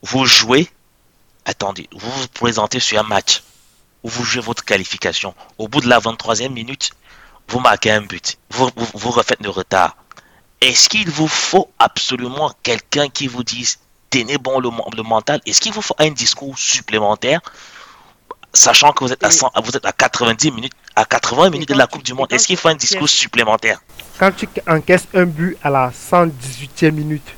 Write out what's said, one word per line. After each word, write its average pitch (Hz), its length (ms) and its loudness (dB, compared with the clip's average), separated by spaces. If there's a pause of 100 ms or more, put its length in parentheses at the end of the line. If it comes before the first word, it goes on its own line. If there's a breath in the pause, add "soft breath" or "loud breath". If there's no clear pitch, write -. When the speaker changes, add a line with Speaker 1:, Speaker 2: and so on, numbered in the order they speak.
Speaker 1:
Vous 131 240 0
jouez, 123 460 4 (720)
attendez, 98 460 -6
vous 110 180 -12
vous 131 200 -8
présentez 117 500 -2
sur 110 200 0
un 107 40 0
match 104 400 -2 (580)
où 117 60 -10
vous 120 160 -6
jouez 123 180 -4
votre 113 220 -6
qualification. 95 720 -2 (220 loud breath)
Au 110 100 -8
bout 135 140 0
de 120 80 0
la 120 100 8
vingt-troisième 113 540 -4
minute, 123 380 -8 (580 soft breath)
vous 120 100 -2
marquez 110 320 4
un 107 80 4
but, 98 380 -10 (120)
vous, 127 280 0
vous, 117 160 -4
vous 104 180 -6
refaites 120 320 0
le 104 60 -6
retard. 92 480 0 (640 soft breath)
Est-ce 127 260 4
qu'il 214 220 -2
vous 156 180 0
faut - 420 0 (100)
absolument 127 720 0 (140)
quelqu'un 135 460 -2
qui 139 180 -6
vous 123 160 -6
dise, « 120 360 -6 (300)
Tenez 123 280 0
bon 131 240 -2
le, 123 80 -2
mo-, 117 260 -8
le 113 80 -8
mental », 113 420 -2
est-ce 107 140 0
qu'il 220 140 -6
vous 214 80 -6
faut - 180 -4
un 156 120 4
discours 135 460 -4
supplémentaire, 107 840 0 (1120 loud breath)
sachant 143 400 6
que - 100 -2
vous 127 80 -2
êtes 131 140 -6
à - 20 4
Speaker 2:
Et - 40 4
Speaker 1:
cent, 131 200 2 (100)
vous 113 140 -6
êtes 120 100 -4
à 98 60 0
quatre-vingt-dix 123 600 2
minutes, 123 220 -8 (220)
à 110 80 2
quatre-vingts 131 440 2
Speaker 2:
et - 20 6
Speaker 1:
minutes 151 180 -4
de 143 60 0
Speaker 2:
quand 135 60 2
Speaker 1:
la 123 80 6
Speaker 2:
tu, - 60 -10
Speaker 1:
Coupe 143 100 -12
du 127 80 -6
Speaker 2:
et 127 40 -8
Speaker 1:
Monde, 135 140 -2
Speaker 2:
quand 123 60 -2
Speaker 1:
est-ce 120 120 4
qu'il 180 80 0
Speaker 2:
tu 170 60 -8
Speaker 1:
faut 165 80 4
un 156 60 2
discours - 280 -2
Speaker 2:
encaisses 147 80 2
Speaker 1:
supplémentaire ? 110 680 0 (360)
Speaker 2:
Quand 190 140 4
tu 202 160 -8 (180)
encaisses 170 480 2
un 180 120 4
but 165 360 -2
à 147 80 0
la 131 220 2
cent 175 340 2
dix-huitième 139 680 -2
minute. 151 320 -6 (100)